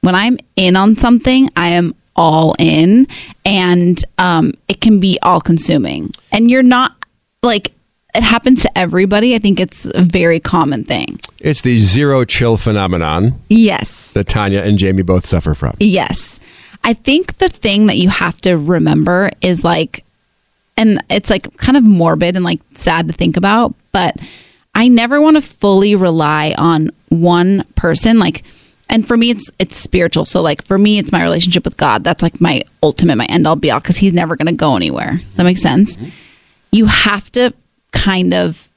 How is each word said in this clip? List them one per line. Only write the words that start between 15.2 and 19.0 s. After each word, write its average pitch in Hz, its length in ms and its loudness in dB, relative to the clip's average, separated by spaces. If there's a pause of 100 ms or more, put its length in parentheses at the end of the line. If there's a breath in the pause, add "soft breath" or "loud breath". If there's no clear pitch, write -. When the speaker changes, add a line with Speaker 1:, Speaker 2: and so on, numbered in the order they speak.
Speaker 2:
suffer 80 280 -2
from. 64 240 -6
Speaker 1:
Yes. - 600 -2 (420 loud breath)
I 233 120 -2
think 294 440 -2
the 381 100 0
thing 214 380 0
that 120 120 0
you 180 100 2
have 180 340 -4
to 180 140 2
remember 160 720 0 (100)